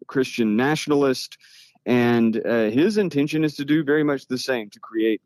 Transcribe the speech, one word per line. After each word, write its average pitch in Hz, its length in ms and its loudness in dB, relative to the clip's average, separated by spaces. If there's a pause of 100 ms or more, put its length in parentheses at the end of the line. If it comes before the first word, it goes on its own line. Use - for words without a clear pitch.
Christian 117 480 0
nationalist. 143 840 0 (480)
And, 120 600 2
uh, 110 240 0
his 175 280 0
intention 156 460 0
is 147 120 -2
to 143 100 -8
do 151 180 2
very 147 200 2
much 143 240 -2
the 127 100 -4
same, 117 320 -4
to - 100 -20
create 110 460 -2